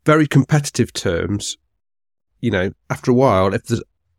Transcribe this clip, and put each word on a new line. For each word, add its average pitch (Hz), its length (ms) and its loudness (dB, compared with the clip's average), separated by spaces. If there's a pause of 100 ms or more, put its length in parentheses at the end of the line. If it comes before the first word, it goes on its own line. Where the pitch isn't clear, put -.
very 156 220 4
competitive 143 680 0
terms, 90 640 -6 (840)
you 120 100 -4
know, 98 220 -2 (180)
after 131 220 -2
a - 20 4
while, 98 400 2
if 110 100 -6
there's - 180 -4 (360)